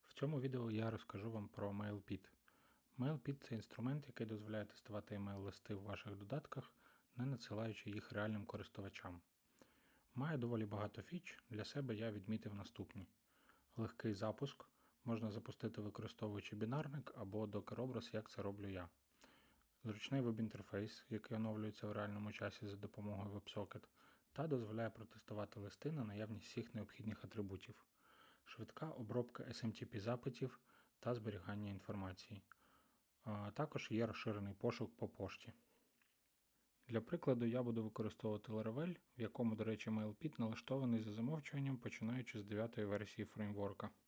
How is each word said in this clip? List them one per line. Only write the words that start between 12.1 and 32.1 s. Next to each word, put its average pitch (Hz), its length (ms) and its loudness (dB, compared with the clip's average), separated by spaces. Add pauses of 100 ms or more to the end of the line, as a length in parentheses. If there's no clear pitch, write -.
відмітив 104 420 -2
наступні. 98 540 -6 (680)
Легкий 110 360 2
запуск, 110 520 0 (400)
можна 113 260 4
запустити, 110 500 -2
використовуючи 104 760 -2
бінарник 135 640 0
або 107 300 0
докер-образ, 113 680 0
як 107 160 -2
це - 120 -6
роблю 101 260 -2
я. 90 220 -2 (920)
Зручний 110 380 0
веб-інтерфейс, 110 880 0
який 110 280 -2
оновлюється 107 500 0
в 107 40 0
реальному 104 400 0
часі 104 360 -2
за 101 100 -4
допомогою 101 580 -4
WebSocket, 101 480 -4 (480)
та 151 160 0
дозволяє 113 420 2
протестувати 110 680 -6
листи 101 320 -4
на 151 120 0
наявність 104 440 -2
всіх - 280 -4
необхідних 107 500 -4
атрибутів. 98 600 -4 (680)
Швидка - 380 -6
обробка 120 540 0
S 123 220 -4
M - 20 4
T 110 180 -2
P 113 140 -4
запитів 123 600 0 (400)
та 123 140 2
зберігання 104 580 -2
інформації. 98 720 -4 (800)